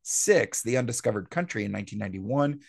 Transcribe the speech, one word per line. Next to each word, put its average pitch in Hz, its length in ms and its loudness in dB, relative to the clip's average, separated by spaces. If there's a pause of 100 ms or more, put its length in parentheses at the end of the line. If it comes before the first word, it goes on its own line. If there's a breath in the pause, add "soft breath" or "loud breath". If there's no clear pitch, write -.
six, - 600 2
The 120 140 2
Undiscovered 117 520 0
Country 170 360 -2
in 101 60 -4
nineteen 101 280 -6
ninety-one. 110 680 -2